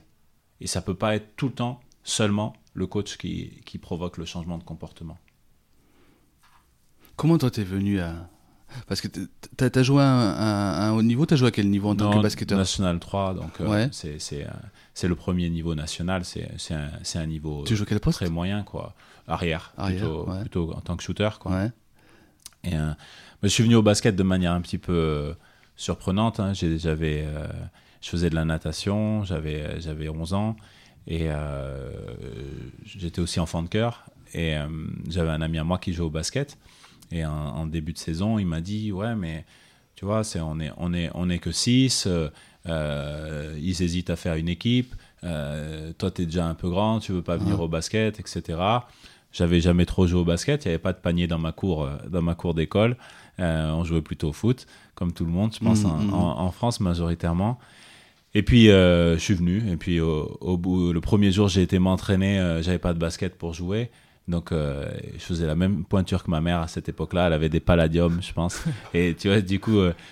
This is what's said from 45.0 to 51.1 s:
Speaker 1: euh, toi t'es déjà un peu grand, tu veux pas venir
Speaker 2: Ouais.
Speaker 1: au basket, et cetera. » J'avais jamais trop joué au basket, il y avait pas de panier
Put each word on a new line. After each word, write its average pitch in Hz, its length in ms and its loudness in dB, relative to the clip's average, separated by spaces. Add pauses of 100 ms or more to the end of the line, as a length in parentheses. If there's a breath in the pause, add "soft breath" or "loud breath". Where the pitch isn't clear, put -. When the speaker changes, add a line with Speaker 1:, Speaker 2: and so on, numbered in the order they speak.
Speaker 1:
euh, 78 760 -6
toi 95 120 -2
t'es 90 140 -4
déjà 85 220 0
un 82 80 -2
peu 90 160 -4
grand, 107 300 0
tu 104 120 -6
veux 90 80 0
pas 85 160 -2
venir 104 220 0
Speaker 2:
Ouais. 85 60 -2
Speaker 1:
au 82 40 0
basket, 104 500 -2
et 92 60 -12
cetera. » 90 640 -2 (440 soft breath)
J'avais 87 280 4
jamais 87 260 6
trop 95 200 4
joué 87 140 4
au 85 40 2
basket, 85 400 0
il 98 40 -2
y - 20 0
avait 82 80 0
pas 92 140 -2
de - 60 -12
panier 87 280 0